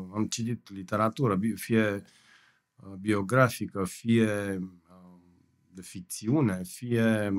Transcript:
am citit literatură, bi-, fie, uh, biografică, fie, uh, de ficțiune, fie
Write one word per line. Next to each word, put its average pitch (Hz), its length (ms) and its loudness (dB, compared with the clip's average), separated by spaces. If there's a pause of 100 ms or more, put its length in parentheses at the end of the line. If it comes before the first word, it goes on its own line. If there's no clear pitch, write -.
(140)
am 107 140 0
citit 117 420 -6
literatură, 104 680 0
bi-, 104 200 0
fie, 104 460 0 (760)
uh, 95 240 -18
biografică, 104 840 2
fie, 104 760 2 (320)
uh, 90 280 -20 (520)
de 90 120 -18
ficțiune, 104 840 -2
fie 113 760 0